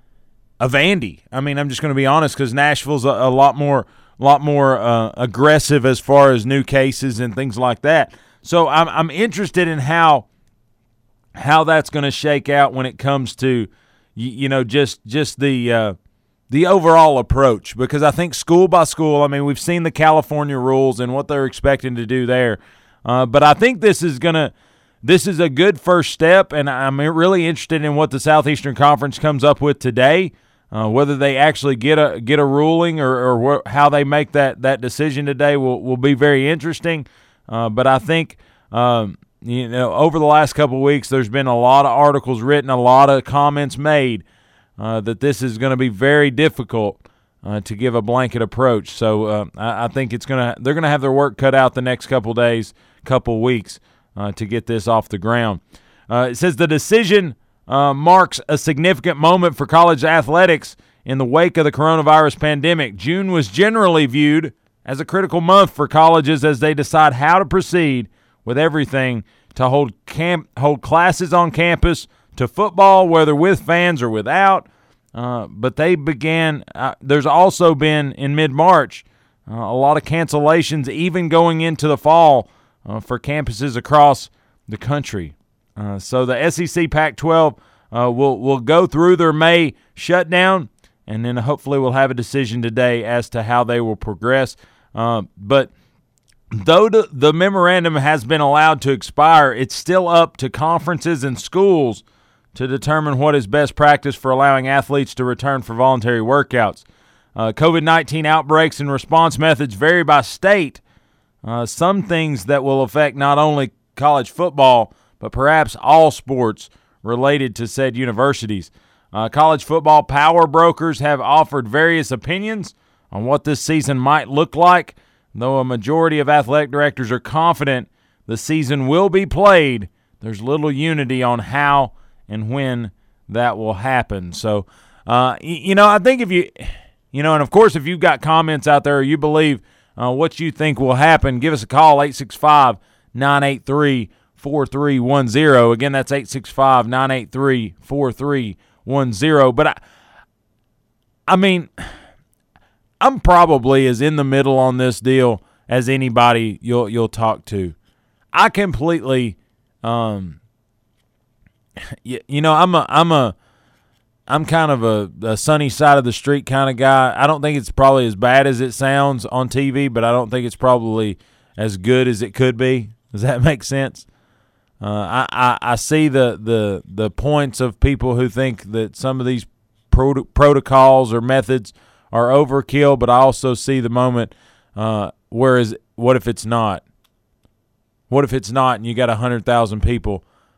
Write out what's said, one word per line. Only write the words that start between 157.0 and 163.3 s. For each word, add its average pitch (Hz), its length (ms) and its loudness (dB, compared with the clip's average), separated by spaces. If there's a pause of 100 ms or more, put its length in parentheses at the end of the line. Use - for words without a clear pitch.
talk 110 380 -4
to. 92 280 -8 (580)
I 202 180 4
completely, 131 880 -2 (440)
um, 107 580 -6 (1400)
<laughs> - 280 -18
y-, 120 240 -10
you 143 140 -4
know, 156 100 2
I'm 175 220 4
a, 160 160 2
I'm 165 220 2
a, 127 240 0 (920)